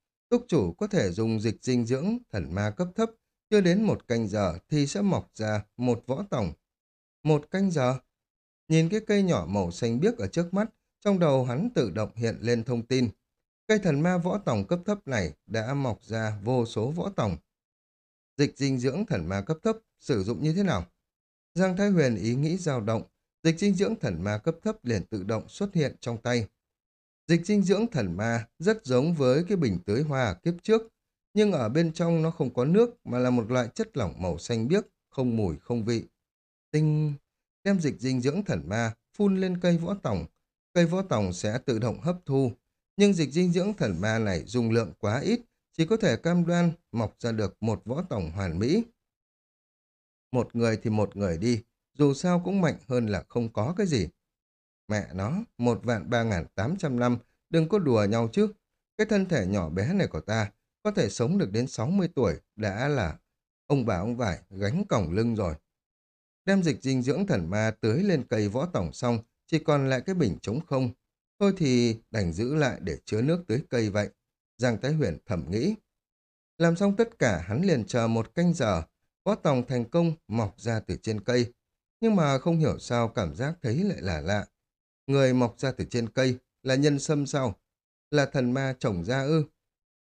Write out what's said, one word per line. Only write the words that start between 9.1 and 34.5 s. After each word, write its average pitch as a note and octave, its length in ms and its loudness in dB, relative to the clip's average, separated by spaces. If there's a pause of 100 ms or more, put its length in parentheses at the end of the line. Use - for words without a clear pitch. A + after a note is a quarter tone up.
nhỏ C3+ 260 2
màu F#2+ 220 0
xanh A#2 300 -2
biếc A#3 180 0
ở G2+ 80 -4
trước E3+ 280 -2
mắt, G#3+ 160 0 (300)
trong G3+ 180 2
đầu C#3 260 4
hắn C3 300 -2
tự B2 160 2
động G#2 240 -4
hiện A#2 260 -2
lên A#2 240 0
thông A#2 220 -4
tin. B2+ 220 2 (580)
Cây G#3+ 120 4
thần D#3+ 220 0
ma F3+ 180 2
Võ F#3 200 -2
Tòng A2 280 0
cấp F3 200 -2
thấp G#3 220 -4
này F#2+ 240 -2 (140)
đã A2 280 -4
mọc C3 300 -4
ra G#2+ 400 -4
vô A#2+ 220 0
số A2+ 240 -4
Võ F3 260 -6
Tòng. G2+ 200 -2 (1000)
Dịch C#3+ 220 -2
dinh C3+ 200 -2
dưỡng C3+ 280 -2
thần F2 220 -4
ma G2 120 -2
cấp D#3+ 220 -4
thấp A3 140 0 (240)
sử A2 220 -2
dụng F#2+ 200 -4
như D#3 100 0
thế F#3+ 100 -2
nào? A#2+ 240 -2 (680)
Giang F#3 220 0
Thái G3+ 140 0
Huyền C#3 260 2
ý A2 180 -2
nghĩ D#3 220 0
dao D3+ 240 -2
động, G#2+ 220 -2 (400)
dịch D#3+ 160 2
dinh G3+ 160 2
dưỡng G3 220 0
thần F#2 260 -4
ma G#2 160 -2
cấp E3 240 -2
thấp G#3+ 220 -6
liền A2 200 -2
tự G2 180 -8
động G#2+ 260 -4
xuất G3+ 260 -6
hiện D3 260 0
trong A#2 180 -6
tay. A#2+ 280 -2 (840)
Dịch E3+ 180 4
dinh G#3 160 4
dưỡng G3 240 4
thần G2+ 300 -2
ma A2+ 300 0 (120)
rất G#3+ 280 0
giống B2+ 280 4
với C#3+ 340 4
cái G3+ 80 0
bình G#2+ 300 2
tưới A2 160 0
hoa C3 320 0
kiếp E3+ 280 -4
trước, A3 200 2 (520)
nhưng G#3 180 4
ở B2+ 160 2
bên D#3+ 240 2
trong E3+ 300 2
nó D#3+ 80 2
không C#3 240 -4
có B2 100 0
nước A3 420 2
mà B2 120 -2
là B2+ 120 2
một A#2+ 200 2
loại B2 240 0
chất - 220 -6
lỏng F#2+ 260 -4
màu F2 160 -2
xanh A2+ 300 -2